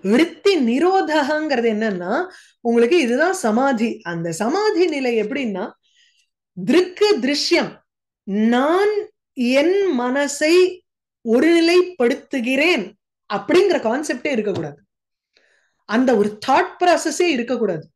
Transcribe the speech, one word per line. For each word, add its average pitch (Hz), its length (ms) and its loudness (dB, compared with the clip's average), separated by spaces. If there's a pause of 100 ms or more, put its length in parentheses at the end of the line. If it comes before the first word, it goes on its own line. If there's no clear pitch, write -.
விருத்தி 330 560 2
நிரோதகாங்கிறது 302 1120 0
என்னன்னா, 214 580 -2 (340)
உங்களுக்கு 233 400 2
இதுதான் 277 320 0
சமாதி. 240 720 0
அந்த 170 300 -6
சமாதி 349 540 0
நிலை 262 360 -2
எப்படின்னா, 220 480 -6 (960)
திருக்கு 359 540 2
திருஷ்யம், 277 600 -2 (440)
நான் 247 640 2 (440)
என் 285 680 0
மனசை 285 800 0 (440)
ஒருநிலைப்படுத்துகிறேன் 285 1700 0 (420)
அப்படிங்கிற 339 460 2
கான்செப்டே 277 500 -4
இருக்கக்கூடாது, 190 520 -6 (1000)
அந்த 247 320 2
ஒரு 208 300 0
தாட் 330 380 0
ப்ராசஸே 320 380 0
இருக்கக்கூடாது. 226 720 -2